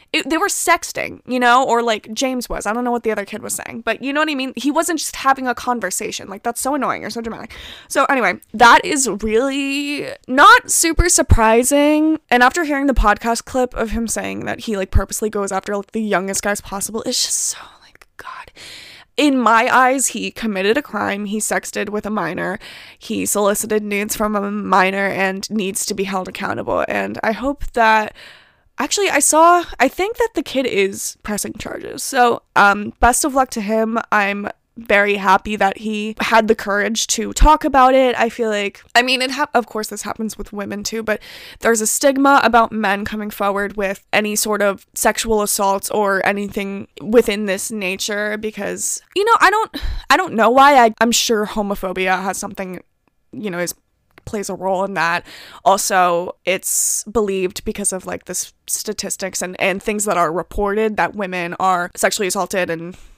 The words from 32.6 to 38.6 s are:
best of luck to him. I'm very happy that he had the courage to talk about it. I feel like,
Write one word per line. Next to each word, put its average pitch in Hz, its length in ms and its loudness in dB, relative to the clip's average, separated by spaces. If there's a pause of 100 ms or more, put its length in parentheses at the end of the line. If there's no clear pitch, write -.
best 240 260 2
of 285 80 -2
luck 262 180 2
to 233 100 -6
him. 220 400 0 (100)
I'm 202 380 0 (280)
very 208 380 2
happy 196 400 2
that 196 240 0
he 214 400 -6
had 226 300 4
the 226 80 4
courage 208 500 -2
to 208 280 -4
talk 302 300 6
about 262 300 6
it. 254 240 4
I 233 100 2
feel 226 220 -2
like, 202 320 -4 (140)